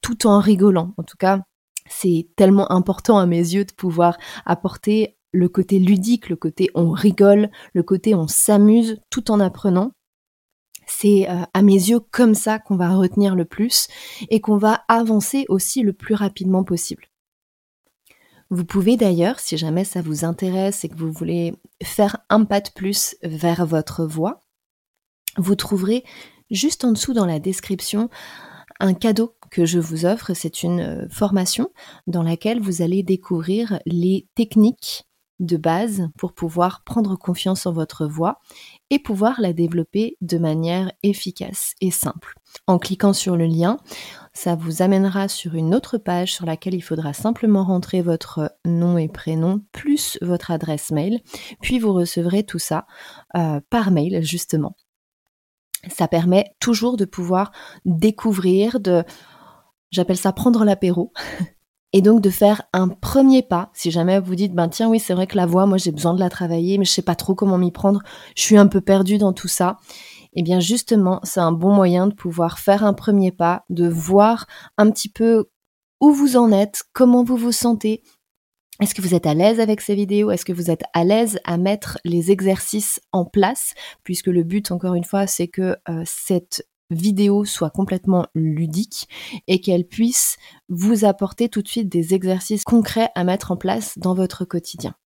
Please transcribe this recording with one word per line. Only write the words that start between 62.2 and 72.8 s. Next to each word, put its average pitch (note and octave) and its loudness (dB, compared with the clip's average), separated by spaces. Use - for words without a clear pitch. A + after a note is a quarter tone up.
de G3 2
faire G#3 2
un F#3 2
premier C4 4
pas. F#3 -4
Si - -6
jamais F3 2
vous F#3 -4
dites, « F#3 -2
Ben F3 0
tiens, A3+ -2
oui, A3+ 4
c'est G3+ -2
vrai F#3 0
que G3 -4
la F3+ 2
voix, F3+ 4
moi F#3+ 2
j'ai E3+ -2
besoin D#3+ 0
de F#3 0
la F3+ 0
travailler, F3 -2
mais G3+ 2
je F3+ -2
sais - -2
pas F3 -2
trop F#3+ -4
comment F#3+ 0
m'y F3+ 0
prendre, G3+ 0
je - -4
suis G#3+ 6
un G3+ 10
peu G3 4
perdue G3 2
dans G3 2
tout F3+ -8
ça. » F#3 -2
Eh - -2
bien F3+ 2
justement, F#3+ 2
c'est - -4
un E3 2
bon E3+ 2
moyen F#3 4
de G#3 -2
pouvoir E3+ -4
faire G3+ 2